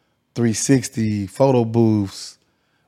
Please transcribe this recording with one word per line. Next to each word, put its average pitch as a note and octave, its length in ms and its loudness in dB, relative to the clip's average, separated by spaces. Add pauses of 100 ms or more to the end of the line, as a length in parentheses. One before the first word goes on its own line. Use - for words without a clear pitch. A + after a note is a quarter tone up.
(340)
three A#2 180 0
sixty, G#2+ 760 -2
photo B2+ 380 2
booths, A2 720 -2 (500)